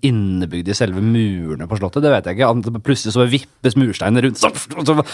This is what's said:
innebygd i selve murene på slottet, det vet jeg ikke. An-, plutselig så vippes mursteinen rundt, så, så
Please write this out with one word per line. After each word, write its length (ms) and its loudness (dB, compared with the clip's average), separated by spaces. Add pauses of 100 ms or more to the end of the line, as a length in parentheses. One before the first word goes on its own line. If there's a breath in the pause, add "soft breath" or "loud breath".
innebygd 680 -2
i 40 -2
selve 280 -2
murene 680 -2
på 80 -4
slottet, 240 -4
det 100 4
vet 140 2
jeg 140 -2
ikke. 100 4
An-, 320 -2
plutselig 320 -2
så 160 4
vippes 480 0
mursteinen 460 2
rundt, 180 0
så, 80 4
så 480 -2 (160 loud breath)